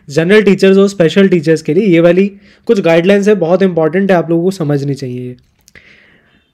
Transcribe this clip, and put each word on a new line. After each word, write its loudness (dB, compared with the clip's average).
जनरल 2
टीचर्स 2
और 2
स्पेशल 0
टीचर्स 0
के -4
लिए 0
ये 2
वाली 2
कुछ 0
गाइडलाइंस 0
है, 2
बहुत 0
इंपॉर्टेंट 0
है, 2
आप -4
लोगों -2
को -2
समझनी -4
चाहिए। -12